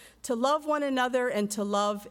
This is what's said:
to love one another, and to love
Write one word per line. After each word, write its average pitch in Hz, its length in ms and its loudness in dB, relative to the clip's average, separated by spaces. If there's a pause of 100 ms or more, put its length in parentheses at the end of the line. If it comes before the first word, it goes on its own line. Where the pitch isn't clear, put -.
(220)
to 254 140 -2
love 294 280 2
one 302 200 0
another, 254 420 0
and 208 240 0
to 208 140 -2
love 202 460 0